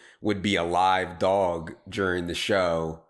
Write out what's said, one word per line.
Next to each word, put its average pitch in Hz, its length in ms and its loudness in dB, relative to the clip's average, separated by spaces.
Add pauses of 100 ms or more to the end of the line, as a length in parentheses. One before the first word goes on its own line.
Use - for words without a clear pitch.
<laughs> - 120 -20
would 104 220 -2
be 98 140 2
a 85 60 0
live 87 560 2
dog 90 560 0 (140)
during 90 380 -2
the 85 80 -4
show. 85 760 0